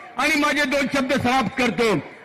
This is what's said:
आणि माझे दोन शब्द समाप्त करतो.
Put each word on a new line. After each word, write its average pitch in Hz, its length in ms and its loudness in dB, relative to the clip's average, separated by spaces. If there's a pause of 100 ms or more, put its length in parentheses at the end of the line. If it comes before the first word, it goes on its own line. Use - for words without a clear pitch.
(160)
आणि 294 240 0
माझे 294 240 2
दोन 277 220 0 (100)
शब्द 262 160 0
समाप्त 254 500 0
करतो. 226 320 2 (300)